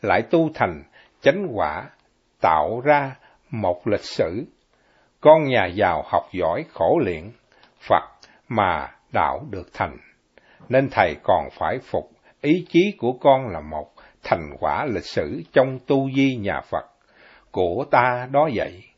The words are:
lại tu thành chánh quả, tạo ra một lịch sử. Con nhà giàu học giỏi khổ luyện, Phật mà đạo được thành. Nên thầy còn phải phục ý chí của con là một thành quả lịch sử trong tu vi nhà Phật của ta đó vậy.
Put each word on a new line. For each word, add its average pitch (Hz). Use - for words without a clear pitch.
lại 98
tu 160
thành 82
chánh 185
quả, 85
tạo 85
ra 143
một 98
lịch 101
sử. 101
Con 156
nhà 123
giàu 90
học -
giỏi 90
khổ 110
luyện, 90
Phật 95
mà 90
đạo 78
được 95
thành. 76
Nên 131
thầy 90
còn 80
phải 90
phục -
ý 165
chí 196
của 120
con 131
là 82
một 76
thành 82
quả 85
lịch 101
sử 101
trong 131
tu 135
vi 135
nhà 98
Phật -
của 95
ta 123
đó 147
vậy. 90